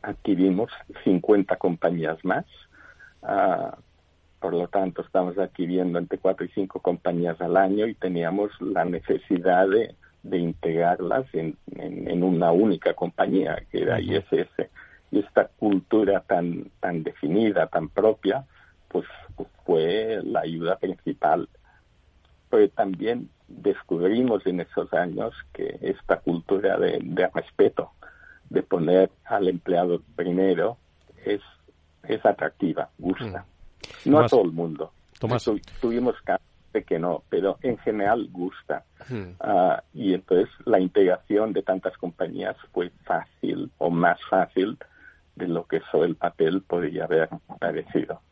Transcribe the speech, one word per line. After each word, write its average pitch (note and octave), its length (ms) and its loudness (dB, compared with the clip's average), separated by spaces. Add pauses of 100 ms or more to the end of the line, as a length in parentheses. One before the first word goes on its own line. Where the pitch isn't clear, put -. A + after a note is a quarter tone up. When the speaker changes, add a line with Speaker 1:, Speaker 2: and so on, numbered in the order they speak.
Speaker 1:
adquirimos F#2+ 680 0 (320)
cincuenta G2+ 520 4
compañías E2+ 680 -2
más. A2 220 -2 (760)
Ah, F#2+ 560 0 (640)
por F2 140 -4
lo F2 160 -2
tanto, F#2 340 -2
estamos F2+ 340 0
adquiriendo F2+ 640 -2
entre F2 180 -6
cuatro F#2+ 280 -2
y F2 40 -10
cinco F#2+ 300 -6
compañías F2 640 -2
al F2 160 2
año G2 300 2
y A2 60 -6
teníamos F2+ 640 -2
la F2 260 -2
necesidad F2+ 840 0
de, G#2+ 280 0 (280)
de F2+ 160 -4
integrarlas E2+ 920 -2
en, D#2+ 240 -6 (180)
en, F2+ 340 -10
en F2 140 0
una F2 280 4
única F2+ 440 2
compañía, F2 720 -2
que - 120 -4
era E2+ 140 0
Speaker 2:
Ujú. E2+ 80 -2
Speaker 1:
I E2 120 -2
S E2 160 -2
S. - 380 -2 (420)
Y - 80 2
esta - 280 2
cultura G2 720 2
tan, F2 580 -2
tan E2+ 240 -4
definida, F2+ 640 0
tan E2 220 -4
propia, A2 560 2 (420)
pues, - 180 -4 (600)
fue F2+ 580 0
la E2+ 180 -2
ayuda E2 360 -4
principal. - 720 -2 (1000)
Pero G#2+ 200 6
también G#2+ 600 -4 (180)
descubrimos G2 1000 0
en F2+ 140 -2
esos - 320 -6
años F#2 420 -2 (180)
que - 280 -8
esta - 360 -2
cultura F#2+ 640 -2
de, F2 240 0
de F2 240 -2
respeto, - 640 0 (580)
de F#2 140 -2
poner F2+ 480 2 (140)
al G#2 240 0
empleado F2 520 0 (140)
primero, F#2 640 0 (460)
es, G#2 180 -2 (600)
es - 220 -2
atractiva, E2 720 0
gusta. G2 480 -6
Speaker 2:
Mm. - 60 -20 (580)
Speaker 1:
No C#3+ 80 8
Speaker 2:
Tomás, A#2 80 8
Speaker 1:
a B2+ 100 4
todo A2 80 6
el E2+ 80 0
mundo. D#2+ 420 -6 (260)
Speaker 2:
Tomás. A#2 240 -2
Speaker 1:
Tu-, G#2+ 160 -2 (220)
tuvimos A#2+ 420 0
casos - 220 -2 (260)
de G#2 120 -2
que F2 160 -2
no, E2+ 300 -2
pero F#2 320 0
en B2 180 -2
general A2 520 0
gusta. F2+ 540 -8 (240)
Speaker 3:
Mm. G2 300 -8
Speaker 1:
Ah, F#2 440 2 (100)
y G#2 200 0
entonces F#2 360 2 (160)
la A2 140 4
integración G2 760 2
de F#2+ 100 -2
tantas F#2 340 -4
compañías F2+ 580 -8 (160)
fue F2+ 200 -4 (120)
fácil - 760 -6
o - 120 0
más E2+ 300 2 (100)
fácil F#2+ 480 0 (580)
de F2+ 120 -6
lo E2+ 180 -4
que D#2+ 160 -2 (100)
sobre E2 180 2
el E2 60 -4
papel F2 460 0
podría F2 440 -4
haber D#2+ 240 2 (300)
parecido. D#2+ 600 -4 (100)